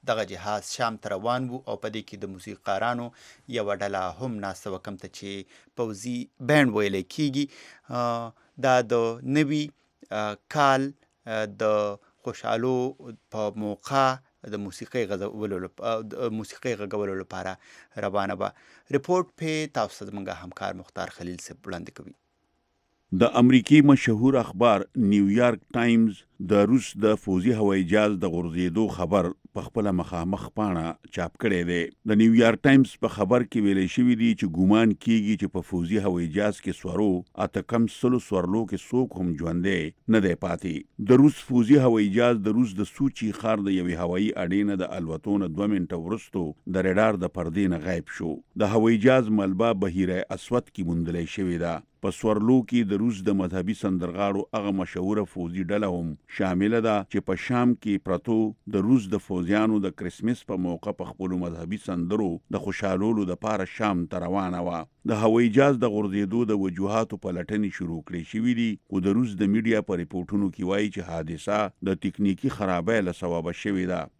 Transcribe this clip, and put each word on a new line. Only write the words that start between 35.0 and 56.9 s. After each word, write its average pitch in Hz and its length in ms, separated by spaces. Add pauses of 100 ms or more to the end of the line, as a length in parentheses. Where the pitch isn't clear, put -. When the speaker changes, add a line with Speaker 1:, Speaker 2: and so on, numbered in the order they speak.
Speaker 2:
کیږي 110 360
چې 101 140
په 92 140
پوځي 90 380
هوایي 87 300
جهاز 104 280
کې 92 160
سورو 95 300 (360)
اته 95 280
کم 117 120 (120)
سلو 123 300
سورلو 98 360
کې 95 140 (100)
څوک 123 320
هم 87 220
ژوندی 87 500 (240)
نه 104 100
دی 87 80 (120)
پاتې. 85 280 (360)
د 127 120
روس 143 280
پوځي 123 340
هوایي 110 320
جهاز 120 320
د 110 100
روس 117 220
د 98 140
سوچي 131 440
ښار 110 200 (100)
د 95 100
یوې 90 240
هوایي 90 300
اډې 92 300 (100)
نه 95 100
د - 20 (140)
الوتو 82 400
نه 90 160
دوه 101 220
منټه 87 260
وروستو 90 460 (260)
د 92 140
رډار 104 340
د 90 160
پردې 85 260 (120)
نه - 100
غایب 87 320
شو. 82 160 (300)
د 104 120
هوایي 113 300
جهاز 127 340
ملبه 98 320 (140)
بحیره 90 340 (160)
اسود 120 300
کې - 220
موندلې 85 380 (100)
شوې 87 300
ده. 82 80 (280)
په 95 80
سورلو 110 440 (140)
کې 120 220
د 101 100
روس 113 260
د 104 140
مذهبي 92 400
سندرغاړو 95 600 (140)
هغه 101 240
مشهوره 95 440 (100)
فوزي 90 320
ډله 101 260
هم 85 180 (280)
شامله 101 500
ده 107 160